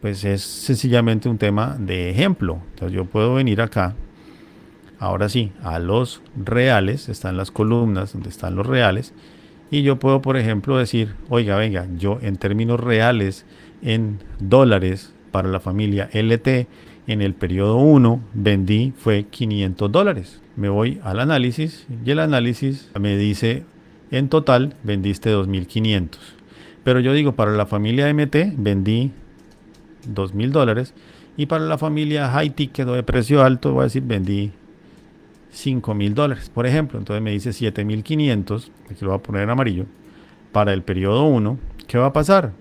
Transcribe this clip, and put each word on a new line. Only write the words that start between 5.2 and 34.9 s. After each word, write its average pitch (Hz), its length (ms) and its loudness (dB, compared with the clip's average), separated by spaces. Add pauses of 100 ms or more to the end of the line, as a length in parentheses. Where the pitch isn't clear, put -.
sí, 107 240 -2 (100)
a 82 160 -6
los 104 440 -2 (140)
reales, 113 720 0
están 92 280 -6
las 95 160 -6
columnas 107 640 0
donde 98 160 -10
están 92 260 -8
los 101 100 -2
reales, 120 480 0 (560)
y 147 120 0
yo 139 140 2
puedo, 135 260 2
por 135 140 0
ejemplo, 113 400 -2
decir, 113 380 -2 (140)
"Oiga, 110 280 0
venga, 101 300 -2 (120)
yo 101 220 -2
en 101 160 -4
términos 113 440 -2
reales, 113 640 0 (360)
en 110 380 -2 (220)
dólares, 98 760 4 (160)
para 95 180 0
la 92 120 -2
familia 101 520 -2
L 113 260 2
T, 123 280 0 (400)
en 107 160 -2
el 98 120 0
periodo 98 420 0
uno, 127 440 8 (140)
vendí, 104 600 2
fue 104 280 0
quinientos 104 680 -4
dólares". 165 480 -2 (160)
Me 101 120 -2
voy 110 360 0
al 101 160 -4
análisis, 143 680 -2 (180)
y 123 60 -2
el 151 80 2
análisis 135 800 -2
me 101 180 0
dice, 104 480 0 (460)
"En 135 180 0
total, 143 540 2
vendiste 101 480 -2
dos 101 160 2
mil 95 220 -4
quinientos". 107 680 -2 (480)
Pero 127 160 4
yo 127 140 2
digo, 143 200 2
"Para 104 200 2
la 104 140 0
familia 113 420 0
M 147 180 2
T, 165 300 0
vendí 107 560 0 (960)
dos 98 260 -6
mil 113 160 -2
dólares", 127 420 0 (440)
y 147 100 -4
para 156 200 -2
la 156 120 -2
familia 151 520 -2
High 147 200 0
Ticket 131 380 -4
o 123 60 -2
de 123 100 -2
precio 131 400 4
alto, 131 300 4
voy 131 80 2
a - 20 4
decir, 131 180 -2
Vendí 101 480 -2 (1000)